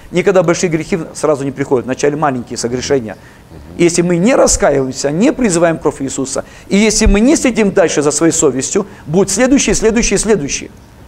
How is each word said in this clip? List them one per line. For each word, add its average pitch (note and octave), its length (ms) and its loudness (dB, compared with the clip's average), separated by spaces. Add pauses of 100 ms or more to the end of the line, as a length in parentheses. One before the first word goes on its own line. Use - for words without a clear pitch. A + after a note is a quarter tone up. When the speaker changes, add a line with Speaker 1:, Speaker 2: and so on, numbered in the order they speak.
(120)
Speaker 1:
Никогда F#3 300 2
большие E3+ 280 0
грехи D#3+ 280 -2 (160)
сразу D3 300 -2
не C#3 60 -4
приходят. C3+ 360 -2
Вначале C#3+ 280 -2
маленькие C3 440 -4
согрешения. B2 560 -4
Speaker 2:
Мгм. - 720 -8
Speaker 1:
Если E3+ 180 2
мы F3 160 2
не A#3 180 2
раскаиваемся, C#3+ 760 0
не G#3 220 2
призываем E3+ 460 0
кровь C#3+ 240 -4
Иисуса, C3 420 -6 (240)
и F#3+ 80 0
если G#3+ 300 2
мы G3+ 140 4
не C#4 160 4
следим A3+ 360 0
дальше E3 300 0
за D3 100 2
своей E3 200 2
совестью, D3+ 540 0 (200)
будет F#3 240 0
следующий, B3 440 2
следующий, G3+ 440 0
следующий. F#3+ 520 -2 (360)